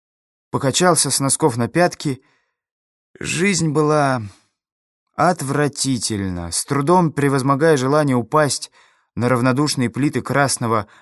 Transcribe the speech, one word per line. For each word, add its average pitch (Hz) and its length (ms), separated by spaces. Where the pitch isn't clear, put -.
покачался 139 600
с - 100
носков 139 380
на 117 100
пятки. 165 540
Жизнь 165 480
была 147 540
отвратительна. 131 1300
С - 120
трудом 151 460
превозмогая 139 640
желание 139 380
упасть 131 560
на 117 120
равнодушные 127 600
плиты 131 320
красного 120 640